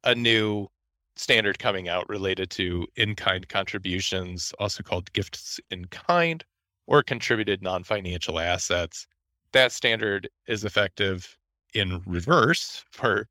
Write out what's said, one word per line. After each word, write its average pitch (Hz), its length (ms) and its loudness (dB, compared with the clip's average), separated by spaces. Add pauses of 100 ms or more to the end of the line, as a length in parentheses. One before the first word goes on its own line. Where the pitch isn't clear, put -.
a 123 120 4
new 110 520 2 (480)
standard 104 440 2
coming 95 300 0
out 87 200 -2
related 95 420 -2
to 90 440 -2
in-kind 104 540 -2
contributions, 92 1080 -4
also 101 240 -4
called 90 320 -4
gifts - 460 -6 (100)
in 90 160 -10
kind 170 580 0 (440)
or 147 160 6
contributed 107 580 0
non-financial 90 800 -4
assets. 87 680 -2 (460)
That 131 200 6
standard 107 560 0 (200)
is 107 180 -2
effective 98 720 0 (360)
in 90 320 -2
reverse 117 840 2
for 107 400 0